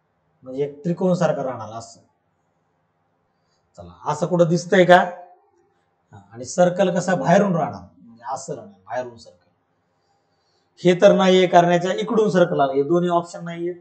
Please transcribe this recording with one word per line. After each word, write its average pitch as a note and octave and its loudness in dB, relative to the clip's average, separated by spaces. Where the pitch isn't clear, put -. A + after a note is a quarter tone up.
म्हणजे C3 -8
एक - -8
त्रिकोण F3 -2
सारखं D3 0
राहणार A#2 -10
असं. - -18
चला, F#2 -12
असं E3 -4
कुठं E3+ 2
दिसतंय F3 2
का? F3 6
हा, - -20
आणि A#2 -16
circle F3+ 0
कसा F#3 -2
बाहेरून F3+ 2
राहणार, G#2+ -6
म्हणजे - -20
असं - -12
राहणार G#2+ -18
बाहेरून A#2+ -10
सर्कल. - -20
हे F3+ 2
तर G3+ 8
नाहीये F#3 4
करण्याच्या, F3 2
इकडून G#3+ -2
सर्कल F3 0
आलं, C#3 0
हे C#3 0
दोन्ही F3 0
option E3+ -4
नाहीये. E3+ -10